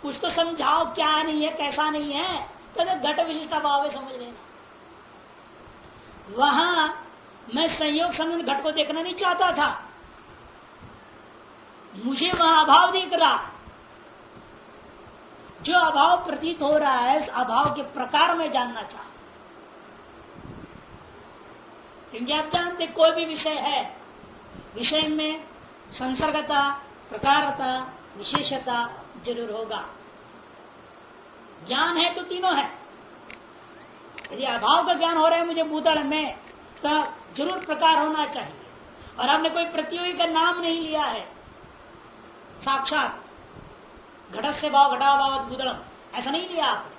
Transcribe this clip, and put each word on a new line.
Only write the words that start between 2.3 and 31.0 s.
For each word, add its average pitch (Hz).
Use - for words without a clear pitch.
कहते 370
घट 294
विशिष्ट 320
अभाव 285
है, 294
समझ 269
लेना। 240
वहां 302
मैं 320
संयोग 311
संबंध 330
घट 277
को 311
देखना 311
नहीं 359
चाहता 359
था, -
मुझे 269
वहां 330
अभाव 339
दिख 370
रहा, -
जो 349
अभाव 330
प्रतीत 320
हो 294
रहा 269
है 254
उस -
अभाव 254
के 294
प्रकार 302
में 320
जानना 240
चाहता, -
क्योंकि 247
आप 311
जानते 349
कोई 320
भी 330
विषय 311
है, 277
विषय 302
में 311
संसर्गता, 285
प्रकारता, 277
विशेषता 247
जरूर 233
होगा। 214